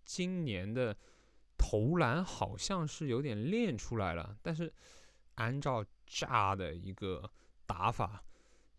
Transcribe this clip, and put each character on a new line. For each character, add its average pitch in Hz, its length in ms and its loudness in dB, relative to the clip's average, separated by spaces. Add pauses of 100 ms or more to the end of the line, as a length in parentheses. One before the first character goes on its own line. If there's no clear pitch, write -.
今 180 400 -2
年 101 300 -2
的 120 200 2 (640)
投 117 400 4
篮 156 280 4
好 - 320 -2
像 170 300 -2
是 151 200 -6
有 127 160 2
点 120 280 -2
练 208 280 0
出 - 200 -2
来 90 160 2
了， 92 280 -6
但 170 120 -2
是 165 180 -4 (640)
按 123 240 0
照 123 240 0 (240)
Ja 101 480 2
的 85 180 -2
一 92 180 -8
个 95 380 -6 (360)
打 104 240 2
法， 104 340 -4 (540)